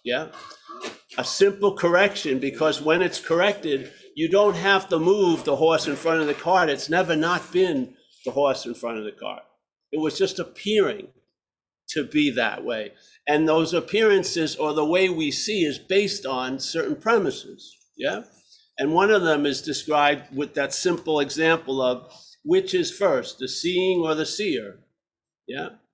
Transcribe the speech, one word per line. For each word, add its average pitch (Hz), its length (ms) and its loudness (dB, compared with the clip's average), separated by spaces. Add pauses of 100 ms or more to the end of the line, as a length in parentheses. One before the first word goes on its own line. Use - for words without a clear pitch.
yeah? 131 240 -4 (880)
A - 60 -4
simple 196 520 2
correction, 175 640 0
because 143 420 0
when 160 220 2
it's 175 180 -2
corrected, 165 720 0 (220)
you 160 140 -2
don't 202 280 4
have 190 320 2
to 170 100 0
move 170 460 4
the 143 120 2
horse 160 300 2
in 143 100 -2
front 160 240 0
of 151 60 0
the 147 80 0
cart. 170 360 2
It's 139 180 -4
never 165 280 0
not 170 360 -2
been 165 420 0 (300)
the 127 60 -4
horse 135 340 0
in 120 100 -8
front 117 240 -8
of 107 60 -10
the 104 80 -10
cart. 101 300 -12 (500)
It 156 80 -4
was 156 160 -2
just 190 220 -2
appearing 196 720 -2 (840)
to 147 140 -4
be 151 260 0
that 110 340 -2
way. 110 280 -6 (340)
And 151 200 2
those 160 280 2
appearances, 175 800 0
or 151 160 -2
the 151 120 0
way 180 240 2
we 156 220 -2
see, 190 340 -2
is 135 140 -2
based 190 460 0
on 131 340 -4
certain - 380 -4
premises, - 800 -2 (200)
yeah? 190 260 -6 (560)
And 151 160 -2
one 196 160 4
of 202 120 6
them 151 220 2
is 139 160 0
described 147 720 0
with 143 200 -6
that 139 180 -2
simple 165 480 0
example 143 600 0
of 123 280 -2 (320)
which 185 320 2
is 175 160 0
first, 147 480 0
the 131 100 -8
seeing 180 520 0
or 208 140 0
the 156 120 -2
seer, 120 520 -4 (680)
yeah? 151 240 -10 (240)